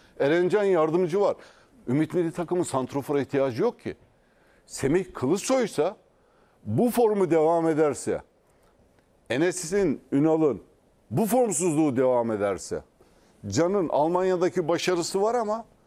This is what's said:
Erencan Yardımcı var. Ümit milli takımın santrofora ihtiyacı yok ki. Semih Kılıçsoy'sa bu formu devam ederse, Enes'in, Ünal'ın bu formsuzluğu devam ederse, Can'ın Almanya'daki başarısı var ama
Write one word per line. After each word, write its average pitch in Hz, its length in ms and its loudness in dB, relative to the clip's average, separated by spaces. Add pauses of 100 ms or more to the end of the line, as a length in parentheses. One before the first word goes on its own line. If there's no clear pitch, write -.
(200)
Erencan 175 440 2
Yardımcı 175 580 2
var. 175 140 2 (520)
Ümit 151 260 0
milli 165 180 -2
takımın 175 320 -4
santrofora 135 580 -2
ihtiyacı 135 420 -2
yok 240 160 -2
ki. 90 160 -10 (720)
Semih 170 480 -2
Kılıçsoy'sa 196 840 -2 (720)
bu 151 240 0
formu 208 420 2
devam 165 360 4
ederse, 143 540 0 (1080)
Enes'in, 170 720 0 (100)
Ünal'ın 151 500 2 (500)
bu 180 140 0
formsuzluğu 175 720 0
devam 123 340 2
ederse, 98 500 -4 (640)
Can'ın 165 420 0
Almanya'daki 180 800 0
başarısı 175 540 -2
var 226 140 0
ama 220 300 -4 (220)